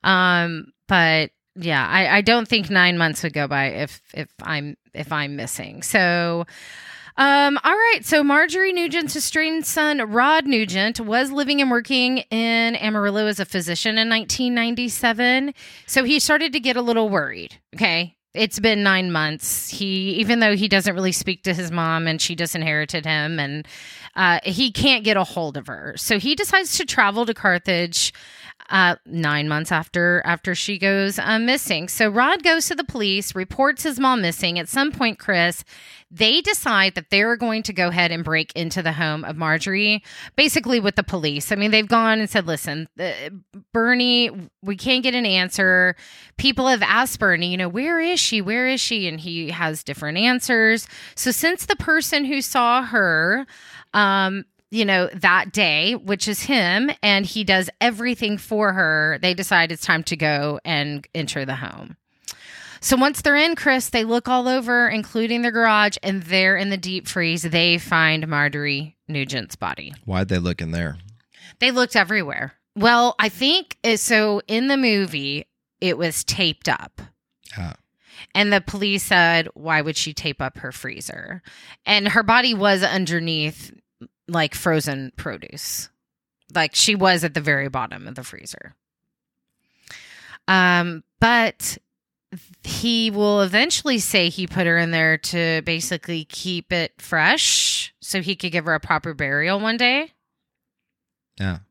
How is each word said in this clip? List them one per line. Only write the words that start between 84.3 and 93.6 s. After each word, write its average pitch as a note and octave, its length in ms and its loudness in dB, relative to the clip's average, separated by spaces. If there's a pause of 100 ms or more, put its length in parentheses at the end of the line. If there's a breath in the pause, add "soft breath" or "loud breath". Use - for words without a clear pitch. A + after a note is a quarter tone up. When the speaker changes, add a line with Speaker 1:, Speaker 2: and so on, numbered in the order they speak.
Speaker 1:
frozen C#3+ 600 -2
produce. - 720 -10 (680)
Like, D#3+ 220 -2
she G#3+ 200 4
was F#3 280 4
at D#3 100 -4
the E3 60 -2
very C#3+ 300 -2
bottom B2+ 400 -8
of B2 60 -16
the B2+ 100 -14
freezer. - 500 -18 (1700 loud breath)
Um, F3 560 4 (160)
but A3+ 560 2 (840)
he A3+ 480 0
will G#3 300 2
eventually A3+ 580 2